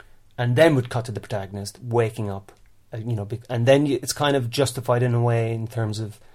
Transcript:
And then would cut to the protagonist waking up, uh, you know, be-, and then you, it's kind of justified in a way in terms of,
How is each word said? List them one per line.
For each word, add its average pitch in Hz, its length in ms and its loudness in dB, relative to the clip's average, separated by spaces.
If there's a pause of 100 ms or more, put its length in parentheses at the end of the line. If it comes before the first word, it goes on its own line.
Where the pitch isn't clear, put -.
(360)
And 123 200 0
then 156 180 8
would 123 160 0
cut 117 160 -4
to 110 60 -10
the 101 80 -6
protagonist 98 600 -8
waking 113 480 0
up, 98 220 -12 (400)
uh, 113 60 -10
you 113 180 -4
know, 101 80 -4
be-, 110 240 -8
and 117 180 0
then 139 200 6
you, 135 160 0
it's - 100 -8
kind 143 240 0
of 123 140 0
justified 123 520 0
in 123 120 2
a 117 80 2
way 117 300 0
in 113 140 -6
terms 110 320 -4
of, 107 220 -10 (140)